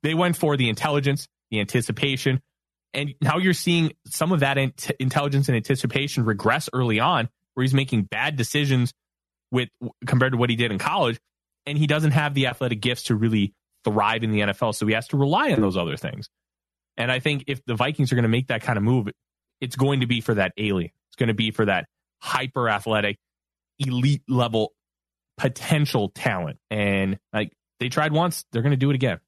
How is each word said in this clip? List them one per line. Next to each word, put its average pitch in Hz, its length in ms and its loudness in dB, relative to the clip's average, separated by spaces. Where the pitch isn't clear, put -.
They 156 140 0
went 175 200 4
for 147 220 2
the 127 100 2
intelligence, 143 600 0
the 107 80 -2
anticipation, 131 800 0
and 139 280 -6
now 147 160 2
you're 185 160 4
seeing 165 400 0
some 165 240 0
of 165 100 4
that 139 160 2
int-, - 420 -4
intelligence 139 480 0
and 127 80 2
anticipation 127 720 0
regress 113 480 0
early 120 260 2
on, 127 300 0
where 127 100 -2
he's 131 100 2
making 135 300 2
bad 123 320 -4
decisions 135 580 0
with, 123 180 -2
compared 131 280 2
to 120 40 0
what 120 120 2
he 117 60 2
did 117 160 0
in 95 80 -2
college, 151 400 0
and 147 120 -4
he 151 100 2
doesn't 151 240 2
have 147 220 2
the 135 140 2
athletic 120 340 -4
gifts 123 220 -2
to 120 120 0
really 107 380 0
thrive 107 380 0
in 110 80 -2
the 104 100 0
N 101 80 0
F 98 120 -2
L, 110 120 -2
so 110 120 -4
he 107 80 2
has 117 160 -2
to 147 80 0
rely 180 360 2
on 117 80 2
those 95 160 0
other 85 180 -2
things. - 320 -10
And 120 140 -2
I 127 80 -2
think 139 280 -2
if 135 180 -8
the 123 100 -2
Vikings 131 360 0
are 123 40 2
gonna 120 120 4
make 120 200 2
that 113 140 -4
kind 117 160 -2
of 101 60 0
move, 117 240 2
it's 127 140 -8
going 135 260 0
to 123 60 -2
be 120 120 0
for 113 140 -2
that 95 240 2
alien. 98 340 -2
It's - 60 -20
gonna 117 180 0
be 107 180 -2
for 107 140 0
that 92 220 0
hyper 131 480 -2
athletic, 104 500 0
elite 135 480 0
level 117 460 0
potential 135 720 0
talent. 90 500 -4
And, 98 480 0
like, 107 220 -4
they 127 100 -2
tried 156 220 0
once, 160 400 0
they're 113 100 -2
gonna 139 140 2
do 135 140 2
it 143 60 2
again. 123 320 -2